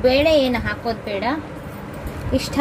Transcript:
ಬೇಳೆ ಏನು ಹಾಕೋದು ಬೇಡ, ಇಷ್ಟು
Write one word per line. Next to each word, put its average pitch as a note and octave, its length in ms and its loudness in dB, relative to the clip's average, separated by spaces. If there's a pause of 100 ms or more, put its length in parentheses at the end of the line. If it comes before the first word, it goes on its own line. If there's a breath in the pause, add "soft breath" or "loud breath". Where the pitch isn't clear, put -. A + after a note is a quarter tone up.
ಬೇಳೆ D4 260 6 (120)
ಏನು A#3+ 220 0
ಹಾಕೋದು G#3+ 420 -4
ಬೇಡ, G3+ 160 -4 (1120)
ಇಷ್ಟು - 220 -4